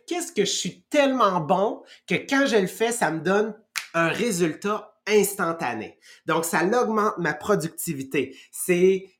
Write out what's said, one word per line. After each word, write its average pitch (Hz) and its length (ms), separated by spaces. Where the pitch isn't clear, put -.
qu'est-ce 339 260
que 196 120
je - 80
suis - 320
tellement 254 560
bon 190 420
que 180 80
quand 277 320
je 220 100
le 185 120
fais, 226 240
ça 165 180
me 160 100
donne 208 360
un 165 160
résultat 196 760
instantané. 165 920
Donc, 165 180
ça 165 200
augmente 214 540
ma 160 160
productivité. 147 1000
C'est 185 680